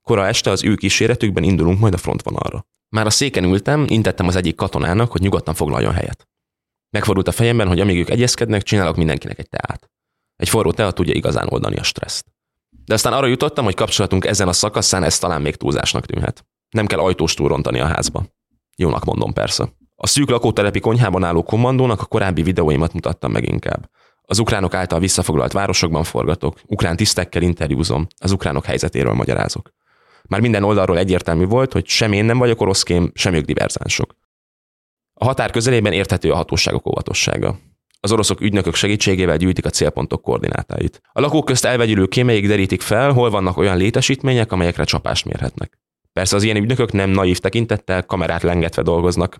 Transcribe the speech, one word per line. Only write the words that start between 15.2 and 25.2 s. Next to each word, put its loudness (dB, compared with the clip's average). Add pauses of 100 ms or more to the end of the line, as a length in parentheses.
még -2
túlzásnak -2
tűnhet. -6 (240)
Nem 0
kell -2
ajtós 0
túl 0
rontani 0
a 0
házba. -4 (500)
Jónak -2
mondom, -2
persze. -4 (220)
A -6
szűk 0
lakótelepi 0
konyhában 2
álló 0
kommandónak 0
a -4
korábbi 0
videóimat 2
mutattam -4
meg -2
inkább. -6 (320)
Az -2
ukránok 0
által 0
visszafoglalt 0